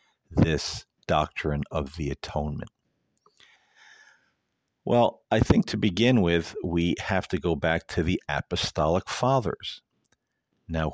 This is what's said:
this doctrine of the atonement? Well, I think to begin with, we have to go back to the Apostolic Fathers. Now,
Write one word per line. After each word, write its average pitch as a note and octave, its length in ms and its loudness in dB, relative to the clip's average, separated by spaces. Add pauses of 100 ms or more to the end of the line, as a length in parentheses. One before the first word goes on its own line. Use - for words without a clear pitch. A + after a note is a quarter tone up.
(300)
this - 540 0 (220)
doctrine D2+ 640 -2
of C#2+ 260 -6
the D2 140 -4
atonement? D2 600 -8 (2250)
Well, - 460 2
I A2 80 4
think - 280 4
to - 100 -6
begin G#2+ 440 4
with, E2+ 440 2
we E2+ 340 2
have - 300 -2
to F#2 100 -2
go E2+ 160 0
back E2 340 -2
to - 140 -2
the F2+ 260 0
Apostolic D#2 800 -2
Fathers. - 720 -2 (880)
Now, D#2+ 260 -2